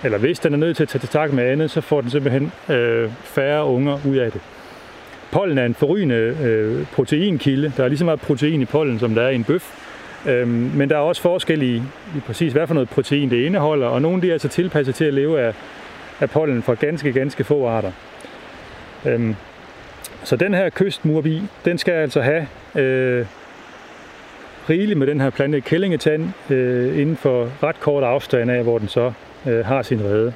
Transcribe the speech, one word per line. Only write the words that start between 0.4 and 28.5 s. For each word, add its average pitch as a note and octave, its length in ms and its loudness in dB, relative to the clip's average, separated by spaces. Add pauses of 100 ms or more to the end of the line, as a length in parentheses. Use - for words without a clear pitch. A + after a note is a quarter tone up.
er C#3+ 40 0
nødt D#3+ 200 0
til D#3+ 60 0
at D3 60 0
tage C3+ 120 -4
til - 80 -8
takke D3+ 260 0
med B2 100 2
andet, D3 260 0
så D#3+ 100 -2
får D3 200 0
den A#2+ 100 -4
simpelthen, C3+ 420 0 (160)
øh, A#2 420 2 (120)
færre D3 420 0
unger C#3 420 2
ud C3+ 100 2
af A#2+ 160 0
det. - 80 -6 (880)
Pollen E3+ 280 2
er B2+ 60 2
en A#2+ 100 0
forrygende, D#3 400 2
øh, A#2 720 0
proteinkilde. D3 880 0
Der C3+ 80 2
er B2 40 2
lige C#3 100 0
så F3 60 0
meget D#3+ 160 0
protein D3 420 0
i - 20 2
pollen, C#3+ 340 0
som A2 160 0
der A#2 80 4
er B2+ 60 4
i C3+ 60 2
en A#2 100 0
bøf. D#3+ 340 -2 (480)
Øhm, B2 220 2
men C3+ 420 0
der D#3 60 4
er D3 40 0
også D#3+ 220 0
forskel E3+ 400 2
i, B2 140 2 (400)
i C#3 100 -4
præcis, C3+ 260 -2
hvad D3+ 140 2
for E3 80 0
noget C3 140 2
protein C#3+ 420 0
det A#2+ 60 4
indeholder, D3 500 2
og B2 160 2
nogle, F3 200 2
de F#3 60 2
er E3+ 40 2
altså D3+ 160 -2
tilpasset D3 460 0
til D#3+ 100 0
at D3 100 2
leve C#3+ 260 2
af, A#2 140 0 (640)
af C3+ 100 0
pollen C#3+ 320 2
fra B2 120 2
ganske, D3 380 0
ganske C3+ 320 0
få C#3 220 2
arter. A2 260 -2 (1120)
Øhm, A#2 300 0 (880)
så - 120 0
den F#3+ 180 2
her F3+ 160 2
kystmurbi, D#3+ 720 0 (220)
den F3 140 0
skal - 140 0
altså D#3 280 2
have, D3 260 2 (280)
øh, C3 520 2 (1400)
rigeligt F#3+ 300 2
med C3+ 80 2
den D3 140 0
her C3+ 100 2
plante C#3+ 300 0
kællingetand, E3 680 0 (200)
øh, B2+ 500 2
inden D3+ 160 2
for B2 320 0 (140)
ret D#3 180 -2
kort C#3+ 240 2
afstand B2 460 0